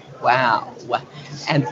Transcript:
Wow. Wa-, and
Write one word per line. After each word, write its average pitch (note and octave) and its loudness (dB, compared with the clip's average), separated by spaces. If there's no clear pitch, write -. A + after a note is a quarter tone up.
Wow. B2 2
Wa-, A#2 0
and C#3 4